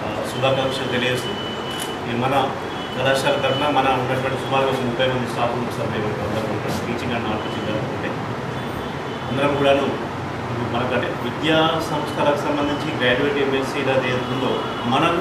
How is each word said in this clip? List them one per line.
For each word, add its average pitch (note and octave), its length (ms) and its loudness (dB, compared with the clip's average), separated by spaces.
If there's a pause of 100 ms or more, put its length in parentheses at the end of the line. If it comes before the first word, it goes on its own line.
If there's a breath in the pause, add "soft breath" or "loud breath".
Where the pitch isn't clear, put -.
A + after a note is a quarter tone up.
ఆ, - 40 -4 (220)
శుభాకాంక్షలు C3 640 0
తెలియజేస్తూ B2 360 0 (800)
ఈ A#2 40 -2 (100)
మన B2+ 120 2 (600)
కళాశాల C3+ 480 2
తరఫున C3+ 220 2 (120)
మన C3 100 4 (140)
ఉన్నటువంటి B2+ 420 0
సుమారు C3+ 280 2
ఒక C3 160 0
ముప్పై A#2+ 240 2
మంది A#2+ 200 0
స్టాఫ్ - 260 0
ఉన్నారు A#2 200 -2
సార్. A2+ 160 -2
మేము G#2+ 140 0 (180)
అందరం G#2+ 280 -2
ఉంటాం. G#2 200 -2 (120)
టీచింగ్ A#2+ 300 -2
and A2+ 120 -2
non A2 160 -2
teaching - 240 -4
తరఫున - 280 -2
ఉంటే - 140 -2 (1200)
అందరం C#3 300 2
కూడాను C#3 280 4 (880)
మనకంటే A#2+ 320 0 (180)
విద్యా D3+ 340 2 (300)
సంస్థలకు D3 560 0
సంబంధించి C#3+ 420 0 (120)
గ్రాడ్యుయేట్ C3+ 440 4
ఎంఎస్సీ C3+ 400 0
ఇలా C3+ 120 2 (160)
ఏది B2 120 0 (100)
ఉందో C3 180 0 (420)
మనం E3 280 4